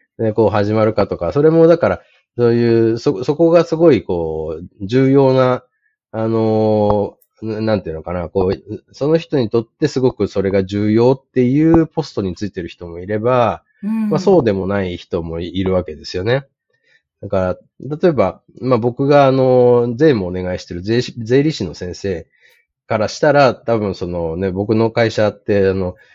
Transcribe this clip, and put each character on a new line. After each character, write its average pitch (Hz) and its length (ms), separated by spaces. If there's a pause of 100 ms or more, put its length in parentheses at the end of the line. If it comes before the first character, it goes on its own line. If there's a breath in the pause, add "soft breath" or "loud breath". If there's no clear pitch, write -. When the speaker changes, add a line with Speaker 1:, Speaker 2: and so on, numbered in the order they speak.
(200)
Speaker 1:
で、 110 140
こ 110 140
う - 20
始 104 240
ま 110 120
る 113 80
か 98 140
と 87 100
か、 85 160
そ - 80
れ 156 80
も 165 160
だ 165 140
か 110 100
ら、 87 120 (360 soft breath)
そ 120 120
う 117 40
い 117 380
う、 117 80
そ、 127 240
そ 147 120
こ 165 140
が 165 140
す 165 120
ご 165 160
い 104 120
こ 80 580
う、 95 240
重 131 240
要 135 240
な、 127 300 (480)
あ 110 160
の、 110 920 (240)
な-、 107 200
な 110 160
ん 90 60
て 87 60
い 80 40
う - 20
の 78 80
か 85 100
な、 87 160
こ 95 240
う、 - 380
そ - 160
の 160 100
人 160 220
に 113 100
と 117 120
っ 117 60
て - 200
す - 120
ご 127 140
く 101 140
そ 98 140
れ 95 100
が 98 120
重 101 280
要 117 220
っ - 180
て 127 120
い 135 280
う 165 160
ポ 160 160
ス - 100
ト 117 80
に 92 140
つ 104 100
い 95 60
て 92 100
る 85 60
人 - 200
も 85 120
い 90 80
れ 107 120
ば、 117 440 (180)
Speaker 2:
う 196 60
ん。 220 220
Speaker 1:
ま 196 80
あ、 - 20
そ 190 200
う 131 40
で 110 100
も 95 140
な 98 160
い 87 140
人 85 260
も 82 160
い 87 240
る 92 100
わ 92 100
け 78 120
で 73 100
す - 120
よ 90 60
ね。 127 220 (760)
だ 101 60
か 92 300 (220)
ら、 147 180
例 180 120
え - 20
ば、 101 300 (200)
ま 123 140
あ、 - 20
僕 120 300
が 143 180
あ 135 60
の、 123 680
税 151 160
務 98 120
お 90 60
願 90 240
い 87 40
し - 60
て - 80
る 87 80
税 110 160
理-、 123 40 (240)
税 127 180
理 156 80
士 113 140
の 76 80
先 90 220
生 92 320 (600 soft breath)
か 120 100
ら 104 100
し - 120
た 151 140
ら、 139 220
多 117 220
分 104 180
そ 92 120
の 85 300
ね、 95 140
僕 104 240
の 110 160
会 113 200
社 107 180
っ - 140
て、 101 260
あ 95 40
の、 92 220 (200 soft breath)